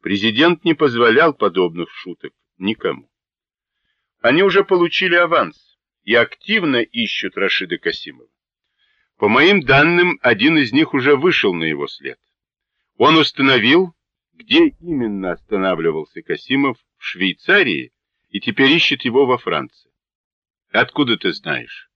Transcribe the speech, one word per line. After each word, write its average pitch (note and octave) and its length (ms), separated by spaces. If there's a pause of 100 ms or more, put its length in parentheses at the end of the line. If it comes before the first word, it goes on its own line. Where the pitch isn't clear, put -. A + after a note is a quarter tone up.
Президент A2+ 640
не E3 100
позволял A#2+ 580
подобных F2 580
шуток - 420 (260)
никому. F#2 520 (1080)
Они C#3+ 220
уже G3 220
получили F3 500
аванс E3 580 (320)
и G#2+ 100
активно C3+ 680
ищут G#2+ 540
Рашида F2+ 420
Касимова. C2+ 500 (920)
По G#2 100
моим D#3+ 340
данным, D#3 580
один B2+ 380
из A#2 140
них D3+ 220
уже C#3 220
вышел C3+ 380
на E2 100
его D2 220
след. C2+ 320 (760)
Он D#3 200
установил, C#3+ 760 (380)
где D3+ 360 (120)
именно A2 520
останавливался E2 880
Касимов C3 560 (200)
в - 60
Швейцарии, F#2 880 (380)
и G2+ 100
теперь C3+ 320
ищет C#3+ 320
его A2+ 220
во B2 120
Франции. - 520 (840)
«Откуда A#2+ 440
ты F2+ 160
знаешь?» - 640